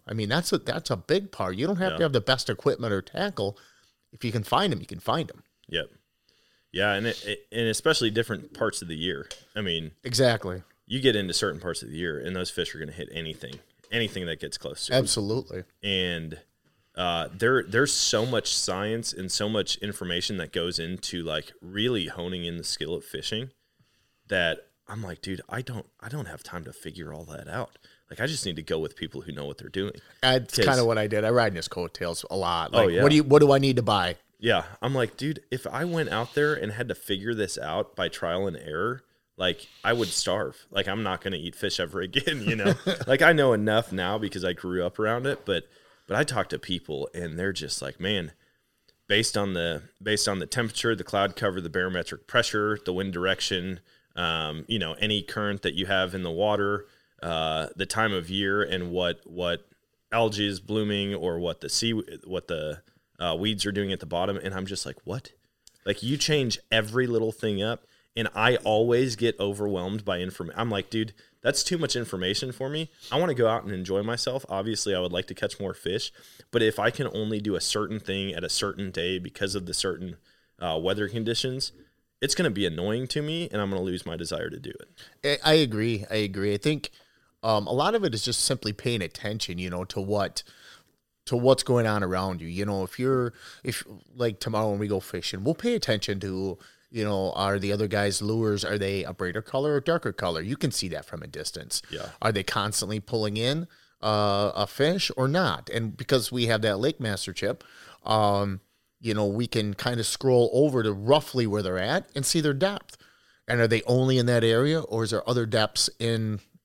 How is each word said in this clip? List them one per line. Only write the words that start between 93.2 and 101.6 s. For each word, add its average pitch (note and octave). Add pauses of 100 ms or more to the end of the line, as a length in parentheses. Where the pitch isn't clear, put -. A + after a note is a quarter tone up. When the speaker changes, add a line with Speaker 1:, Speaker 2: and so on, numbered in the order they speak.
Speaker 1:
if, - (320)
like, A#2
tomorrow G#2+
when G2+
we G#2
go G2+
fishing, F#2
we'll C#3
pay A#3+
attention G#2+
to, F#2+ (320)
you A2
know, G2
are G2
the G2+
other G#2
guys' G2+
lures, G#2+
are G#2+
they G2
a -
brighter F2+
color C#3+
or C#3+
darker D#3+
color? E2+
You G#2+
can C#3
see -
that D#2
from E2
a D2
distance. - (100)